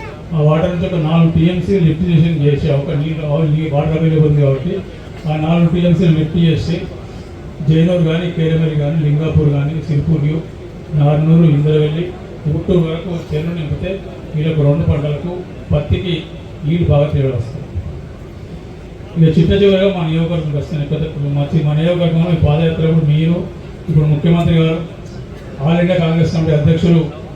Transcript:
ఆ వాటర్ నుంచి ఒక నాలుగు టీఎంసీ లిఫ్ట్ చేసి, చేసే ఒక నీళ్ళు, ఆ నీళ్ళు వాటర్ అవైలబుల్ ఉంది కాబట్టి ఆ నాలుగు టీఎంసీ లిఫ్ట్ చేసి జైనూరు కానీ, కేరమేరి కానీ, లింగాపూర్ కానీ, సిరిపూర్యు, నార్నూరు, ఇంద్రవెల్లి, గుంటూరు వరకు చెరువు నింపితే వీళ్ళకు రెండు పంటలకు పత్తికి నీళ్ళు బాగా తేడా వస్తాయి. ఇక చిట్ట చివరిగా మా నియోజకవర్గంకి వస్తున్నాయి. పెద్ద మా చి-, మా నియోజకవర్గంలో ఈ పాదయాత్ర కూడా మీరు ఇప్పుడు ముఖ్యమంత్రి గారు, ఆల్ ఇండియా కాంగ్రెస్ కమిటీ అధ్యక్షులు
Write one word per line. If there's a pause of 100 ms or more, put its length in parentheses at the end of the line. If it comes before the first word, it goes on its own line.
(340)
ఆ
వాటర్
నుంచి
ఒక
నాలుగు
టీఎంసీ
లిఫ్ట్
చేసి,
చేసే
ఒక
నీళ్ళు,
ఆ
నీళ్ళు
వాటర్
అవైలబుల్
ఉంది
కాబట్టి (500)
ఆ
నాలుగు
టీఎంసీ
లిఫ్ట్
చేసి (880)
జైనూరు
కానీ,
కేరమేరి
కానీ,
లింగాపూర్
కానీ,
సిరిపూర్యు, (520)
నార్నూరు,
ఇంద్రవెల్లి, (360)
గుంటూరు
వరకు
చెరువు
నింపితే (340)
వీళ్ళకు
రెండు
పంటలకు (320)
పత్తికి (420)
నీళ్ళు
బాగా
తేడా
వస్తాయి. (1500)
ఇక
చిట్ట
చివరిగా
మా
నియోజకవర్గంకి
వస్తున్నాయి.
పెద్ద (140)
మా
చి-,
మా
నియోజకవర్గంలో
ఈ
పాదయాత్ర
కూడా
మీరు (420)
ఇప్పుడు
ముఖ్యమంత్రి
గారు, (840)
ఆల్
ఇండియా
కాంగ్రెస్
కమిటీ
అధ్యక్షులు (260)